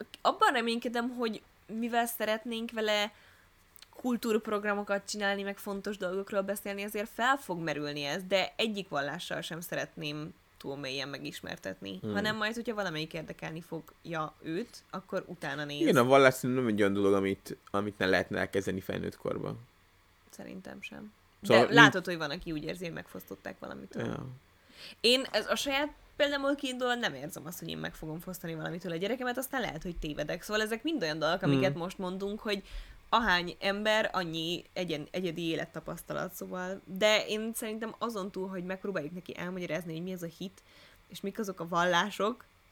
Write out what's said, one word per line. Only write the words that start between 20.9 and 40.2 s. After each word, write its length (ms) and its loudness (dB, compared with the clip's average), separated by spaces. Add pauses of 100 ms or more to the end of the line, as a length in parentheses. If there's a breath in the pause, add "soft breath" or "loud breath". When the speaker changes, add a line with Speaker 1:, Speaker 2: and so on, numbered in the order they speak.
Speaker 2:
Szóval 220 8
Speaker 1:
De 60 6
Speaker 2:
mi- 60 2
Speaker 1:
látod, 300 10
hogy 120 -4
van, 120 -2
aki 220 -6
úgy 120 -4
érzi, 220 -8
hogy 80 -8
megfosztották 680 -12
valamitől. 460 -10
Speaker 2:
Ja. 200 -4 (760 loud breath)
Speaker 1:
Én 300 6
ez, 180 -2
a 60 4
saját 340 0 (260)
példámból 400 2
kiindulva 400 -2
nem 180 -2
érzem 320 -10
azt, 140 -10
hogy 100 -10
én 80 -6
meg 180 -6
fogom 240 -8
fosztani 360 -8
valamitől 360 -6
a 40 -4
gyerekemet, 420 -2
aztán 240 -4
lehet, 220 -4
hogy 140 -6
tévedek. 440 -4
Szóval 200 0
ezek 220 -2
mind 180 0
olyan 180 0
dolgok, 220 2
Speaker 2:
Hmm. 100 4
Speaker 1:
amiket 240 4
most 220 -6
mondunk, 420 -4
hogy 240 -2 (460 loud breath)
ahány 500 4
ember, 540 2
annyi 500 -2 (100)
egyen-, 380 -4
egyedi 300 -2
élettapasztalat, 920 -4
szóval. 520 -8
De 420 4
én 260 -2
szerintem 440 -6
azon 340 -4
túl, 160 -4
hogy 160 -6
megpróbáljuk 500 -4
neki 240 -10
elmagyarázni, 560 -4
hogy 100 -6
mi 100 -4
az 100 -8